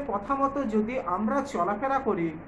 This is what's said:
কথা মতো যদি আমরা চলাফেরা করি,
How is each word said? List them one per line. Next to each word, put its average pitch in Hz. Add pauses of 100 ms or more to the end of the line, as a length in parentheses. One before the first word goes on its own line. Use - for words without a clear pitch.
কথা 294
মতো 269
যদি 220
আমরা 220
চলাফেরা 240
করি, 180 (180)